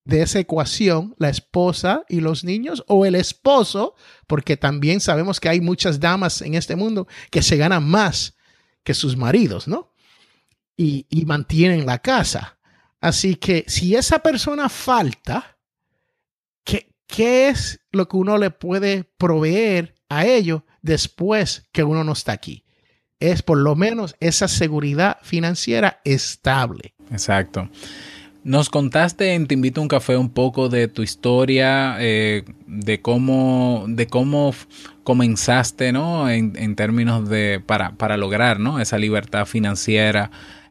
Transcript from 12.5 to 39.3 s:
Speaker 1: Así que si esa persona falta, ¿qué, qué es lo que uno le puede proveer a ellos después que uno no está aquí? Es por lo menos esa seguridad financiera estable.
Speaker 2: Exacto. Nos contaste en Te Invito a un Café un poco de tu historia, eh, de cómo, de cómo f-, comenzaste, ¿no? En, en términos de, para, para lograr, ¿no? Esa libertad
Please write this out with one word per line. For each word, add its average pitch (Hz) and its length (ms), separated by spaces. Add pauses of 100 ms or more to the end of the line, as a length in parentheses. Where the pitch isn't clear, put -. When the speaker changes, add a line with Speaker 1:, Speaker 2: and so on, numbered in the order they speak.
Speaker 1:
Así 170 360
que 170 320
si 180 260
esa 269 240
persona 294 500
falta, 190 880 (1040)
¿qué, - 280 (140)
qué 254 420
es - 320 (120)
lo 185 160
que 190 80
uno 202 220
le 196 120
puede 196 540
proveer 175 880 (140)
a 151 180
ellos 185 360 (200)
después 180 880
que 156 140
uno 156 180
no 156 100
está - 200
aquí? - 320 (540)
Es 170 220
por 160 160
lo 143 180
menos 202 460
esa 170 260
seguridad 151 760
financiera 170 840
estable. 135 880 (160)
Speaker 2:
Exacto. 98 600 (760)
Nos 139 240
contaste 165 640
en 165 140
Te 143 80
Invito 131 260
a - 20
un 151 60
Café 131 300
un 127 100
poco 127 400
de 120 180
tu 110 160
historia, 131 960
eh, 107 460 (220)
de 104 340
cómo, 127 880
de 117 180
cómo 143 440
f-, - 160 (360)
comenzaste, 123 920
¿no? 151 360
En, 113 280
en 107 200
términos 113 500
de, 104 380
para, 95 280
para 104 260
lograr, 104 420
¿no? 131 200
Esa 110 180
libertad 104 480